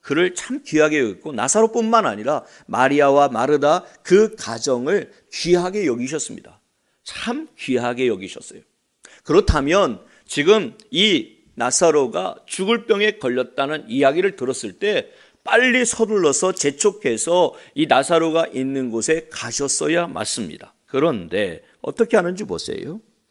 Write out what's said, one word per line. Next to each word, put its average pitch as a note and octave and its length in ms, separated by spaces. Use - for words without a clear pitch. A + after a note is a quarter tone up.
그를 F3+ 340
참 - 300
귀하게 D3+ 360
여겼고, A2+ 320
나사로뿐만 A3 720
아니라 A2+ 360
마리아와 C#3 640
마르다 C#3+ 560
그 G#3+ 320
가정을 B2+ 800
귀하게 F3 560
여기셨습니다. B2+ 720
참 C#4+ 440
귀하게 B2 500
여기셨어요. - 540
그렇다면 D#3 800
지금 D3+ 480
이 E3+ 460
나사로가 B2+ 920
죽을 A3 400
병에 G#3 320
걸렸다는 B2+ 720
이야기를 C#3+ 460
들었을 B2 360
때 F#3+ 380
빨리 B3 400
서둘러서 F#3+ 680
재촉해서 D3+ 1040
이 D3+ 120
나사로가 D#3+ 680
있는 C3 360
곳에 D#3+ 400
가셨어야 D3 760
맞습니다. - 680
그런데 G2 760
어떻게 A#3 340
하는지 F#3 280
보세요. - 580